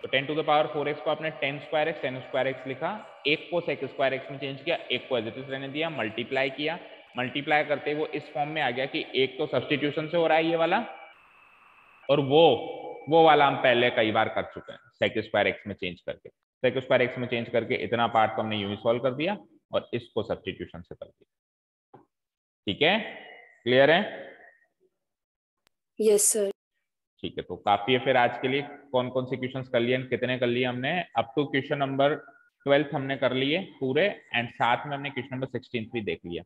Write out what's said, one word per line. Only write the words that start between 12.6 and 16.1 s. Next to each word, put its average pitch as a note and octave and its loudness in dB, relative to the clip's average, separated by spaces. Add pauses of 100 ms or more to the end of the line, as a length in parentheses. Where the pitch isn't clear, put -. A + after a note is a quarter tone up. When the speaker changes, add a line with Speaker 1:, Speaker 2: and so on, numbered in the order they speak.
Speaker 1:
वो D#3+ 8
वाला D3 8
हम C#3 2
पहले B2 6
कई A2 2
बार A2 2
कर F#2+ -2 (100)
चुके - -14
हैं - -20 (220)
sec G#2+ 2
square G#2 2
एक्स - -2
में G2 -8
change F2+ -8
करके। - -12 (340)